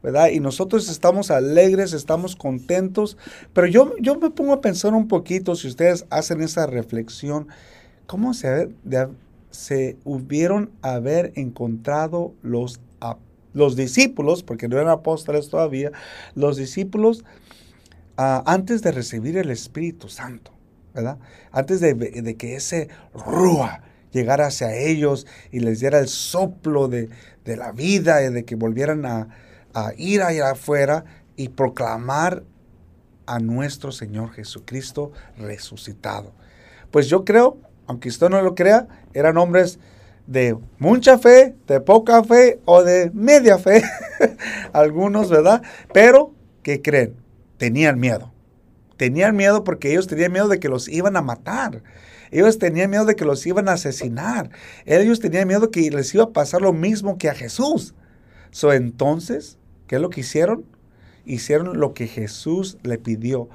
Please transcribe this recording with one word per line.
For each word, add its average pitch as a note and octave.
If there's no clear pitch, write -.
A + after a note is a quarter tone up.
¿verdad? D3
Y D#3+
nosotros F#3+
estamos F3+
alegres, E3+
estamos D#3+
contentos, F#3
pero F3+
yo, B3
yo C4
me D#4+
pongo C#4
a C#4
pensar G#3
un A3
poquito, F#3
si D#3
ustedes E3+
hacen D#3
esa D#3+
reflexión, B2+
¿cómo A3+
se, C#3+
de, C3
se C3+
hubieron D3
haber C3+
encontrado C#3+
los A#2+
ap-, A#2
los C#3
discípulos, C3+
porque B2+
no B2
eran D3+
apóstoles D3+
todavía, D3
los C#3+
discípulos, G3
ah, C3
antes F#3+
de F3+
recibir B2+
el F3
Espíritu D#3+
Santo, A#2+
¿verdad? B2
Antes D#3
de, D#3+
de A#2
que A#2+
ese D3+
rúa D#3+
llegara C3
hacia A#2
ellos D3
y B2+
les A2+
diera C#3
el C#3
soplo D3+
de, A#2+
de A2+
la A#2+
vida D#3
y C3
de A#2+
que A#2+
volvieran C3
a, A2+
a A2
ir G3
allá D#3+
afuera D3
y C3
proclamar C3
a A#2+
nuestro C3+
Señor A2
Jesucristo C3
resucitado. G#2
Pues D3
yo F#3
creo, A#3+
aunque B2
usted E3
no F#3+
lo F#3
crea, G#3
eran D#3
hombres F3
de B2+
mucha B3
fe, B3+
de -
poca A3+
fe A#3+
o F3
de F3+
media A#3
fe, F#3+
<laughs> -
algunos, F3+
¿verdad? F3+
Pero, B3+
¿qué C#3+
creen? C3+
Tenían C3
miedo. A#2+
Tenían E3
miedo G3+
porque E3
ellos F3+
tenían F3
miedo G3
de F#3+
que D3+
los B2+
iban F#3
a E3
matar. D#3+
Ellos G#3+
tenían F#3
miedo G#3
de G#3+
que G3
los C#3
iban F#3+
a F#3
asesinar. D3
Ellos G#3+
tenían F#3+
miedo G#3+
que E3
les C#3
iba G#3+
a A3+
pasar E3+
lo F#3+
mismo G3
que E3
a C3+
Jesús. B3+
So, C#3+
entonces, C#3+
¿qué -
es C3+
lo F3+
que E3+
hicieron? F3
Hicieron D3+
lo C#3+
que A#2
Jesús E3
le A#2+
pidió, A#2